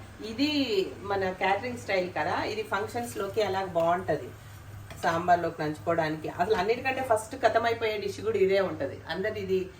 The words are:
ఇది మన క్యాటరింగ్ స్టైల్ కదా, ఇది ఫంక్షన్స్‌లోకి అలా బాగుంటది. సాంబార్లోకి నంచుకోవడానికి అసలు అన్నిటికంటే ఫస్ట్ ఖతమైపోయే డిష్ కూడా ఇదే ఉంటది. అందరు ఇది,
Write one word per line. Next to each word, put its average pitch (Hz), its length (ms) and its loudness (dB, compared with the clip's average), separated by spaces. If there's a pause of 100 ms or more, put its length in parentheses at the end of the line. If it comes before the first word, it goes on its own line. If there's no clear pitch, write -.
(240)
ఇది 226 260 2 (520)
మన 190 300 0
క్యాటరింగ్ 208 460 0
స్టైల్ 185 400 0
కదా, 190 240 0
ఇది 220 200 -2
ఫంక్షన్స్‌లోకి 214 800 -2
అలా 190 220 0
బాగుంటది. 170 640 2 (720)
సాంబార్లోకి 170 600 2
నంచుకోవడానికి 156 680 0
అసలు 175 260 2
అన్నిటికంటే 247 480 0
ఫస్ట్ 233 400 0
ఖతమైపోయే 226 560 2
డిష్ 202 220 -6
కూడా 208 180 0
ఇదే 190 220 6
ఉంటది. 156 480 -2
అందరు 196 300 -2
ఇది, 185 420 -2